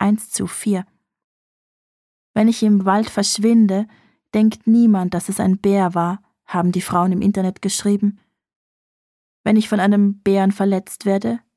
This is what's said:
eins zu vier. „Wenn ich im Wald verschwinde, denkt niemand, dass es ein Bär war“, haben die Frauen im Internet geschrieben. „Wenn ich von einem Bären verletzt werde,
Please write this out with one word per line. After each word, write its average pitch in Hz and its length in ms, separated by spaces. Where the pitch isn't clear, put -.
eins 208 300
zu 185 180
vier. 190 380
„Wenn 214 140
ich 226 160
im 202 200
Wald 208 260
verschwinde, 214 760
denkt 214 320
niemand, 214 480
dass 170 140
es 190 100
ein 190 200
Bär 196 360
war“, 175 260
haben 180 260
die 180 80
Frauen 180 320
im 175 100
Internet 190 400
geschrieben. 202 560
„Wenn 214 120
ich 214 120
von 208 100
einem 202 440
Bären 196 280
verletzt 196 540
werde, 208 340